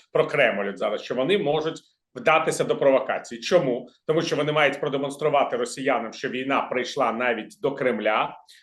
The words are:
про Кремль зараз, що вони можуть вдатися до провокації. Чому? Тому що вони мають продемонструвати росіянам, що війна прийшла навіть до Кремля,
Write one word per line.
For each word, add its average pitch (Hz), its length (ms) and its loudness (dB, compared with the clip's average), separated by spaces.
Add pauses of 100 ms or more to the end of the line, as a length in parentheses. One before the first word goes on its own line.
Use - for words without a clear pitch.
(120)
про 156 160 4
Кремль 101 480 2
зараз, 107 260 -2
що 127 140 -6
вони 151 220 2
можуть 156 440 -2 (340)
вдатися 151 480 2
до 139 140 0
провокації. 127 640 0
Чому? 131 480 0 (160)
Тому 160 160 0
що 165 140 -2
вони 147 160 0
мають 147 280 2
продемонструвати 139 800 0
росіянам, 120 560 -2
що - 160 -6
війна 127 320 -2
прийшла 123 500 0
навіть 113 500 -2
до 139 140 0
Кремля, 117 640 0 (260)